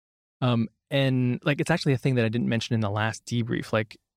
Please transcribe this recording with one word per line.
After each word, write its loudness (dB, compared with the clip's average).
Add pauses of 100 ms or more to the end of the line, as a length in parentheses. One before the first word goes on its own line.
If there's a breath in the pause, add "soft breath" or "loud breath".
(400)
Um, 2 (220)
and, 2
like, 0
it's -2
actually 2
a 2
thing 0
that 2
I 2
didn't -2
mention -2
in 2
the 0
last -4
debrief. -4
Like, -2 (200)